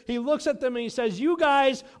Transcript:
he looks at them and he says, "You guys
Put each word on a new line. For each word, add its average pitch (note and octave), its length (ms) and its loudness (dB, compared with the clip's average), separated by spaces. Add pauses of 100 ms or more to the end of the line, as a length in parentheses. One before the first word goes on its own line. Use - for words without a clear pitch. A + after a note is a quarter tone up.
he A#3+ 120 -2
looks C#4+ 300 -2
at C#4 120 -2
them B3+ 140 -2
and A#3+ 80 -4
he A3+ 60 -6
says, A3 320 -2
"You E4+ 160 0
guys C#4 480 2 (160)